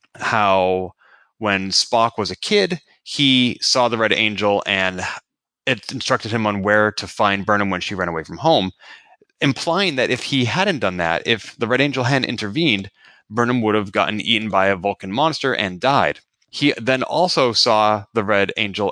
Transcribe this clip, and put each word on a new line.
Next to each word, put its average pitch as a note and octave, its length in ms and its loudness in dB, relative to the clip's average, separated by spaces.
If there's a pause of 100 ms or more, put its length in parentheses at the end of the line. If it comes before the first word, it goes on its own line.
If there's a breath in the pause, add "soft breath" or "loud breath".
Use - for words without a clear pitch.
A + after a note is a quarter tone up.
(160)
how F#2 760 0 (440 soft breath)
when G2 320 -2
Spock A#2 480 0
was F#2+ 140 -4
a F#2 60 -8
kid, F#3+ 440 0 (220 soft breath)
he C3 580 2
saw B2 280 2
the A2+ 100 0
Red A2 140 2
Angel G2+ 520 0
and F#2 380 0 (640 loud breath)
it B2+ 260 -4
instructed A#2+ 400 -4
him A2 140 -2
on G2+ 160 -2
where G#2+ 300 4
to - 140 -8
find G2 380 0
Burnham G2+ 240 2
when F2+ 140 -4
she - 120 -8
ran F2+ 140 -2
away D#2+ 160 -4
from F2 140 -12
home, A#2+ 320 2 (720 loud breath)
implying E3 540 0
that A#2 140 0
if B2 140 -4
he C3 220 0
hadn't E3 320 0
done F#2+ 180 -2
that, E2 300 0
if - 300 -4
the A2+ 120 -4
Red B2+ 140 2
Angel C3 220 0
hadn't C3 240 0
intervened, A2 600 -2 (400 soft breath)
Burnham A#2+ 300 0
would G#2+ 140 2
have G2+ 180 -2
gotten G#2 280 0
eaten A2 280 -2
by F#2+ 200 2
a G2 80 2
Vulcan G2 360 -6
monster C3+ 420 0
and F2+ 240 -4
died. A#2+ 420 2 (300)
He C#3+ 300 2
then B2+ 220 0
also D3 500 0
saw G#2+ 520 2 (100)
the G#2+ 100 0
Red G2+ 320 2
Angel G2+ 360 -2